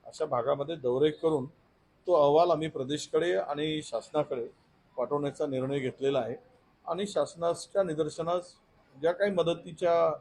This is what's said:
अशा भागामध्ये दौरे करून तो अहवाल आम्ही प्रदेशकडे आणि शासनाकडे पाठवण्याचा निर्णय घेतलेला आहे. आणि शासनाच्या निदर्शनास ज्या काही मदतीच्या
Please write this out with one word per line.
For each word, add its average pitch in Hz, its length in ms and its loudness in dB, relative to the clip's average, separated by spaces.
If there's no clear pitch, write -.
अशा - 180 -6
भागामध्ये 139 520 -2
दौरे 131 340 2
करून 151 360 -2
तो 180 80 4
अहवाल 156 360 6
आम्ही 156 180 2
प्रदेशकडे 156 680 -2
आणि 151 480 -2
शासनाकडे 131 640 -4
पाठवण्याचा 143 500 -2
निर्णय 135 320 -2
घेतलेला 135 400 -2
आहे. 120 180 -4
आणि 180 200 -4
शासनाच्या 170 760 -2
निदर्शनास 165 640 -2
ज्या 165 120 2
काही 202 180 0
मदतीच्या 170 920 0